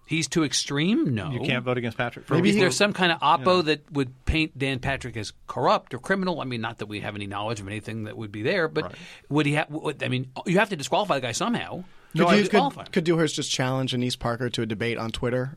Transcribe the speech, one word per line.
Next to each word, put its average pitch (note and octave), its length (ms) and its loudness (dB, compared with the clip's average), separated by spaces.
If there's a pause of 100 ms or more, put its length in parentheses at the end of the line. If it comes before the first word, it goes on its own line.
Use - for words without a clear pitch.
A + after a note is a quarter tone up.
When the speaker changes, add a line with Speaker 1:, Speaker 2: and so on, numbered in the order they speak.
Speaker 1:
He's D#3+ 200 -2
too E3 160 0
extreme? D#3 720 0
No. G#2 160 -2
Speaker 2:
You B2 80 -4
can't B2 260 0
vote B2 140 0
against A#2 180 -4
Patrick. - 300 -4
For C#3+ 80 2
Speaker 3:
Maybe F3 140 6
Speaker 1:
Is G3+ 80 6
Speaker 3:
he G#3+ 40 4
Speaker 1:
there F3+ 120 4
some G3+ 200 2
kind F3+ 200 2
of E3 80 -2
oppo E3 380 4
Speaker 2:
Yeah. F3 40 4
Speaker 1:
that D3+ 300 -2
would C3+ 320 -2
paint D#3 340 0
Dan C3+ 220 -2
Patrick B2+ 360 -6
as G#2 160 -6 (140)
corrupt E3+ 480 0
or A#2+ 60 -10
criminal? F#3 400 -2
I B2+ 60 -6
mean, B2 140 -6
not A2+ 180 -6
that G#2+ 80 -8
we G#2+ 120 -8
have G#2 160 -6
any G2+ 140 -8
knowledge G#2 320 -4
of G2 80 -10
anything G#2+ 360 -8
that G#2+ 120 -12
would A2 160 -10
be G#2 100 -8
there, E3 240 0
but D#3 200 -4
Speaker 2:
Right. - 80 -14 (340)
Speaker 1:
would D3 180 2
he C#3 80 2
ha-, D#3 140 0
would, D3 340 -6
I B2 60 -4
mean, B2+ 240 -4 (140)
you F#3 120 4
have G#3+ 120 2
to G#3 40 -4
disqualify F3 400 0
the C3+ 60 0
guy B2 100 -4
somehow. D3+ 540 -4 (260)
Speaker 3:
Could D#3+ 80 -2
Speaker 2:
No, E3 60 6
Speaker 3:
you, - 20 6
Speaker 2:
I F3 120 6
Speaker 3:
could, - 20 8
Speaker 1:
Disqualify G#3 400 4
him. F#2+ 100 -14
Speaker 3:
could F3 140 0
Dewhurst D#3+ 320 2
just C#3+ 160 -4
challenge C3 420 0
Anise B2 220 0
Parker A#2+ 340 -2
to A#2 120 -2
a A2 40 0
debate A2+ 320 -2
on A2+ 140 -4
Twitter B2+ 440 -2